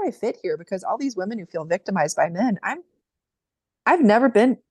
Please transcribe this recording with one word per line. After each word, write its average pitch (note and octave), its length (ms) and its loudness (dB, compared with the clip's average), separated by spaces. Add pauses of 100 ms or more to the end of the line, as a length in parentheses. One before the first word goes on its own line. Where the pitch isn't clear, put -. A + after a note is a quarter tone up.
I E4 60 -2
fit - 320 -8
here?" E3 140 -4
Because F3+ 260 -10
all G#3 160 -4
these C4 180 -6
women G3+ 220 -6
who F#3 80 -12
feel D#3+ 200 -10
victimized E3+ 500 -2
by E3 140 0
men, G3+ 320 -2
I'm, D4 200 -6 (1040)
I've E4 160 4
never A#3 260 6
been, A#3 300 4 (120)